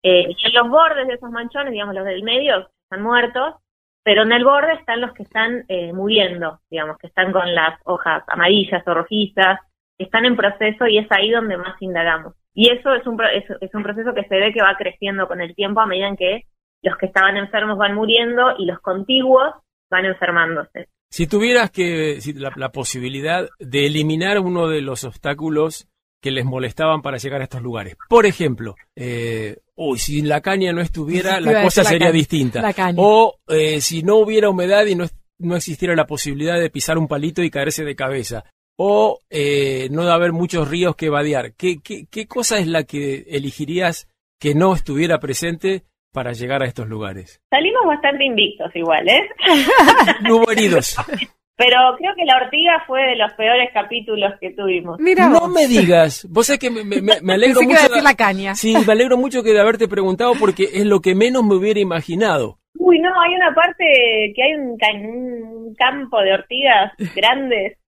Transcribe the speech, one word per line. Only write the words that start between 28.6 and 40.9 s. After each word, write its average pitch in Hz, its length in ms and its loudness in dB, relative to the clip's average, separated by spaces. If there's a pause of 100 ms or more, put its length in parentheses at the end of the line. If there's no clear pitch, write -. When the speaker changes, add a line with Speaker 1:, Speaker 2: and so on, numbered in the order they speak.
Speaker 2:
eh... 117 600 -8 (180)
Uy, 143 220 -4
si 147 240 -2
la 147 180 0
caña 190 320 -2
no 170 80 -4
estuviera, 175 560 -2
Speaker 3:
Te 180 60 -4
Speaker 2:
la 220 100 2
Speaker 3:
iba 220 80 4
a 208 40 4
Speaker 2:
cosa 190 180 4
Speaker 3:
decir - 20 6
la - 60 4
Speaker 2:
sería 170 180 4
Speaker 3:
caña. 165 100 4
Speaker 2:
distinta. 139 440 -2
Speaker 3:
La 208 120 -2
caña. 180 240 -2
Speaker 2:
O, 214 380 6 (140)
eh, 156 320 2
si 160 220 -4
no 202 140 4
hubiera 214 320 4
humedad 190 360 2
y 196 100 0
no 175 80 -4
es-, 165 120 -10 (240)
no 175 180 -4
existiera 170 380 -4
la 156 100 2
posibilidad 151 540 -4
de 165 100 -2
pisar 160 280 -4
un 160 120 0
palito 156 340 -4
y 156 60 -2
caerse 143 340 -4
de 143 120 -8
cabeza. 131 500 -6 (320)
O, 208 420 2 (100)
eh, 139 600 -2
no 165 140 -2
de 170 80 4
haber 175 180 2
muchos 165 380 -2
ríos 170 260 0